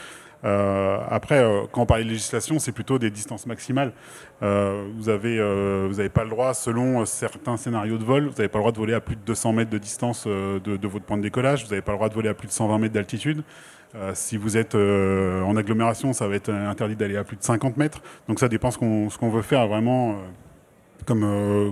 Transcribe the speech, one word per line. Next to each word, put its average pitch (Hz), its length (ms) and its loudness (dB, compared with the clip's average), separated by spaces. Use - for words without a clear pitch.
Euh, 98 540 2
après, 127 340 4
euh, 104 200 4
quand 120 80 0
on 117 60 2
parle 113 180 4
de 113 60 -2
législation, 113 480 -2
c'est 127 140 -4
plutôt 131 260 -2
des 113 120 0
distances 104 360 -10
maximales. 127 480 -2
Euh, 101 520 2
vous 110 140 -4
avez, 110 300 0
euh, 98 500 2
vous 98 100 -4
avez 98 120 0
pas 113 140 2
le 110 40 -6
droit, 120 240 0
selon, 123 480 0
euh, 127 60 0
certains - 500 -6
scénarios 113 400 -4
de 113 80 -6
vol, 143 240 4
vous 123 100 -8
avez 104 100 2
pas 110 100 -2
le 104 60 2
droit 117 80 4
de 113 40 -8
voler 110 160 -2
à 113 80 0
plus - 160 -6
de 104 60 -14
deux 113 120 -2
cents 113 200 0
mètres 113 160 2
de 110 80 -2
distance, 110 480 -6
euh, 98 340 -2
de, 101 160 -4
de 98 100 -4
votre 101 200 -8
point - 100 -4
de 104 60 -2
décollage. 127 420 2
Vous 104 80 -10
avez 98 80 0
pas 104 120 -4
le 101 40 -2
droit 107 140 0
de 104 40 -6
voler 110 140 0
à 104 60 0
plus - 140 -12
de - 40 -14
cent 110 160 0
vingt 107 80 2
mètres 110 160 0
d'altitude. 113 500 -2
Euh, 98 200 -6
si - 220 -4
vous 104 220 0
êtes, 113 160 0
euh, 95 680 4
en 101 140 2
agglomération, 113 560 2
ça 110 160 -2
va 98 60 0
être 101 180 -2
interdit 104 440 -2
d'aller 101 200 -2
à 101 80 -2
plus 104 140 -12
de - 40 -20
cinquante 127 360 0
mètres. 151 240 -2
Donc 104 100 0
ça 127 100 4
dépend 117 220 0
ce 120 60 -4
qu'on, 107 320 2
ce - 80 -10
qu'on 117 140 0
veut 110 120 2
faire 127 240 4
vraiment, 117 440 2
euh, 104 40 -4
comme, 113 180 2
euh, 101 480 2